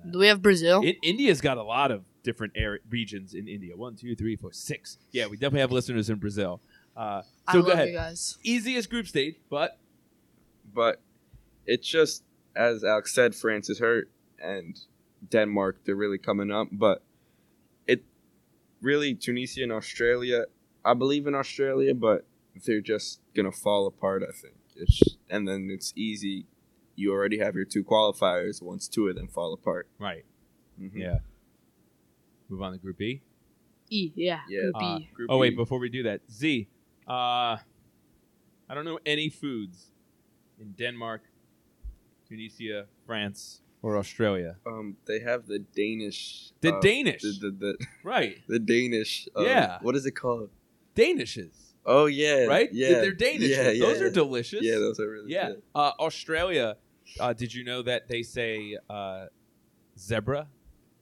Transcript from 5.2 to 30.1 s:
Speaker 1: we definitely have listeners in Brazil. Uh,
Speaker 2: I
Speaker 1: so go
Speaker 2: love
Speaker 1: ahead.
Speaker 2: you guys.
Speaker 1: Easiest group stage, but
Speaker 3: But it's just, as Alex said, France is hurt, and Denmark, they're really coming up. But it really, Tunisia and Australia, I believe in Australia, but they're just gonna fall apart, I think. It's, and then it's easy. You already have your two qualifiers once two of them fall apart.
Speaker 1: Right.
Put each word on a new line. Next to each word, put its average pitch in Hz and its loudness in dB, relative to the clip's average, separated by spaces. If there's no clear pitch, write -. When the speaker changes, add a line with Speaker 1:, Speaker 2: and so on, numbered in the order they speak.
Speaker 1:
we 104 -14
definitely 139 0
have 127 2
listeners 120 0
in 113 0
Brazil. 98 -4
Uh, 104 -6
Speaker 2:
I 180 4
Speaker 1:
so 180 10
go 175 4
Speaker 2:
love 175 6
Speaker 1:
ahead. 160 4
Speaker 2:
you 175 -6
guys. 165 -8
Speaker 1:
Easiest 233 0
group 233 -4
stage, 151 -2
but 147 -2
Speaker 3:
But 117 2
it's 120 0
just, 156 4
as 113 2
Alex 104 2
said, 120 6
France 107 -2
is 101 -4
hurt, 117 2
and 87 -8
Denmark, 104 2
they're 98 -2
really 101 0
coming 101 -2
up. 107 -2
But 101 2
it 123 2
really, 143 0
Tunisia 127 -6
and 120 -4
Australia, 120 0
I 117 6
believe 139 0
in 143 0
Australia, 135 0
but 113 4
they're 107 2
just 107 -4
gonna 98 0
fall 101 2
apart, 95 -2
I - -6
think. - -20
It's, - 4
and 101 -4
then 95 -4
it's - -8
easy. 101 -6
You 98 0
already 101 2
have 104 0
your 95 -4
two 104 -2
qualifiers 92 2
once 90 -10
two 107 0
of 92 -2
them 92 -10
fall 85 -6
apart. 87 -6
Speaker 1:
Right. 90 -10